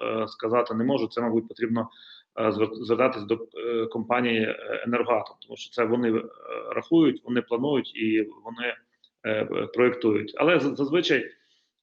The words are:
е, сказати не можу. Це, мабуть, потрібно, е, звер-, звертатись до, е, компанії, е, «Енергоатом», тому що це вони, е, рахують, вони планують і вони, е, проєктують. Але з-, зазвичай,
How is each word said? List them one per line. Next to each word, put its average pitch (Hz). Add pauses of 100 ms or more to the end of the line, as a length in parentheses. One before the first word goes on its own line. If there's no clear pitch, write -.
е, 110
сказати 117
не 113
можу. 127
Це, -
мабуть, 113
потрібно, 113 (520)
е, 110
звер-, 107
звертатись 113
до, 113
е, 117
компанії, 117
е, 110
«Енергоатом», 117 (100)
тому 117
що -
це 120
вони, 117
е, 110 (480)
рахують, 147
вони 120
планують 127
і 110 (160)
вони, 117 (520)
е, 107
проєктують. 113
Але 160
з-, 139
зазвичай, 143 (520)